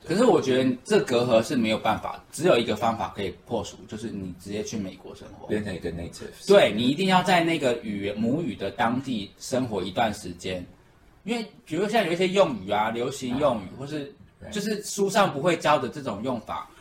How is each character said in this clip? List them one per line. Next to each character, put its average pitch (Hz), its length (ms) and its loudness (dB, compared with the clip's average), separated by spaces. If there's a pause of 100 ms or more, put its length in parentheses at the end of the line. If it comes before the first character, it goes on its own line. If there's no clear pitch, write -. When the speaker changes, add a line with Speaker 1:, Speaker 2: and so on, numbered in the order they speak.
Speaker 1:
的。 - 80 -18
Speaker 2:
可 160 60 0
是 233 100 4
我 175 160 6
觉 127 220 2
得 131 80 4 (140)
这 202 160 4
隔 123 240 2
阂 113 180 6
是 156 140 -2
没 113 120 2
有 110 80 2
办 104 240 0
法， - 320 -10
只 143 120 -6
有 170 120 8
一 120 80 4
个 107 120 0
方 113 200 0
法 - 180 -6
可 104 80 -6
以 95 60 -2 (160)
破 113 180 -4
除， - 140 -12 (120)
就 113 100 -10
是 113 100 -8
你 95 320 -8
直 98 100 -14
接 104 120 -4
去 113 160 -6
美 95 160 -6
国 - 200 -18
生 - 120 -18 (120)
活。 - 100 -16
Speaker 1:
变 107 160 0
成 - 100 -4
一 82 40 -8
个 87 120 -6
native。 - 560 -12
Speaker 2:
对， 165 260 8
你 113 140 0
一 143 80 4
定 190 140 0
要 185 160 6
在 175 180 4
那 165 160 0
个 123 240 2
语 101 240 -6
言， 104 100 -4
母 113 240 0
语 101 140 -4
的 95 160 -6
当 131 320 0
地 110 360 -6
生 127 280 -2
活 101 160 -4
一 95 80 -4
段 107 240 0
时 92 180 -12
间。 90 320 -8 (600)
因 226 120 -2
为 226 80 -4 (220)
比 156 80 -8
如 190 140 0
像 214 180 2
有 160 60 0
一 170 40 0
些 180 120 2
用 185 360 4
语 98 60 -8
啊， 107 180 2
流 117 220 -4
行 127 260 -6
用 135 240 2
语， 92 140 -12
Speaker 1:
啊。 - 40 -16
Speaker 2:
或 139 80 -10
是 147 180 -8 (360)
Speaker 1:
对。 113 100 -16
Speaker 2:
就 214 100 -4
是 208 240 -4
书 196 260 -2
上 196 200 4
不 139 120 -6
会 139 140 2
教 151 220 4
的 127 100 -2
这 147 120 -10
种 107 220 -8
用 123 180 -4
法， - 260 -10 (140)